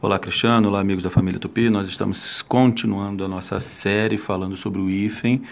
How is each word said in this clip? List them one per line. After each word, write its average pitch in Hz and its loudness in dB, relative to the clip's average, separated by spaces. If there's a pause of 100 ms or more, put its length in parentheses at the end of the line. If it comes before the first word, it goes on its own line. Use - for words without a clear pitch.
Olá, 101 2
Cristiano. 110 2
Olá, 101 2
amigos 98 0
da 90 -2
família 92 2
Tupi. 113 0
Nós 101 2
estamos - -4
continuando 104 2
a 95 -4
nossa 95 -4
série 107 0
falando 95 -4
sobre 98 -4
o 95 0
hífen. 104 0